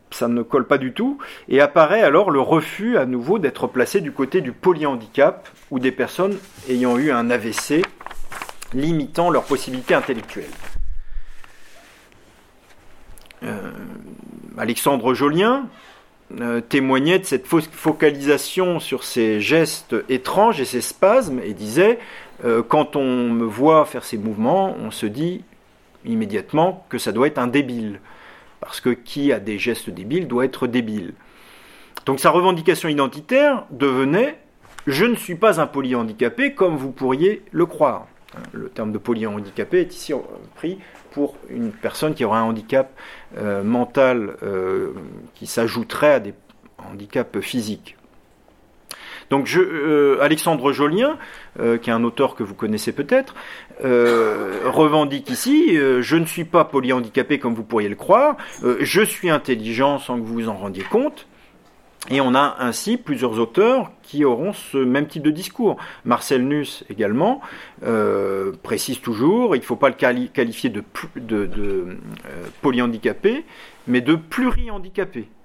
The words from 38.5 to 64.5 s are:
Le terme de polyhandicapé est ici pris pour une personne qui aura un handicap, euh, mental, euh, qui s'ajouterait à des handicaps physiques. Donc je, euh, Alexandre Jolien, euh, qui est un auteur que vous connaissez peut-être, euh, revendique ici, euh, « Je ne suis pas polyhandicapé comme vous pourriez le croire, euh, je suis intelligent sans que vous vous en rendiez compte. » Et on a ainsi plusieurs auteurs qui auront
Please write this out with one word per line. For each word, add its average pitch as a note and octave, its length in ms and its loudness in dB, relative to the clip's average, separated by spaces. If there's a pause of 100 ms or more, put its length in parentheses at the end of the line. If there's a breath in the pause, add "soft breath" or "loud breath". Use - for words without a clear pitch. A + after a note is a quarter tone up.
Le - 180 -12
terme G#2+ 220 -6
de G#2 60 -4
polyhandicapé G#2+ 840 -2
est - 140 -6
ici - 180 -8 (420)
pris F#3 240 -8 (320 loud breath)
pour C#3+ 260 -2 (120)
une A#2 220 -4
personne C3+ 420 -4
qui B2 120 -2
aura A2 140 2
un A2+ 40 2
handicap, A2+ 480 0 (460 loud breath)
euh, G2+ 260 -4
mental, A#2+ 800 2
euh, F#2+ 480 -2 (420)
qui - 140 -16
s'ajouterait A#2 640 0
à C3+ 80 4
des G2+ 140 -8 (440)
handicaps G2+ 600 -6
physiques. G#2+ 560 -6 (1300 loud breath)
Donc C3+ 180 0
je, E3+ 140 2
euh, D3 600 4
Alexandre D3 520 2
Jolien, F#3 440 2 (440 loud breath)
euh, A#2 160 2
qui A#2 120 -6
est A#2 40 2
un A2+ 100 2
auteur A#2+ 320 0
que - 80 -6
vous G2+ 100 -8
connaissez G#2+ 380 -4
peut-être, C4 420 0 (520 loud breath)
euh, A2 800 2
revendique D3 640 2
ici, C#4+ 480 4
euh, « C3+ 240 4
Je C3+ 160 2
ne E3 80 2
suis E3+ 180 -8
pas E3 220 4
polyhandicapé B2+ 720 0
comme A#2+ 140 -2
vous A2 100 -6
pourriez G#2+ 240 0
le G#2 80 -4
croire, C4 400 4 (300 loud breath)
euh, B2 160 4
je E3 200 2
suis - 280 -2
intelligent C3 720 0
sans B2 200 -6
que A2+ 60 -6
vous A2+ 80 -8
vous A2+ 160 -4
en G#2 60 -6
rendiez F#2+ 280 -8
compte. » B3 440 -2 (800 soft breath)
Et C3+ 120 0
on B2+ 140 2
a C3+ 240 2
ainsi B2+ 380 -2
plusieurs B2 420 -2
auteurs G3+ 520 2 (120)
qui D3 220 0
auront B2+ 280 0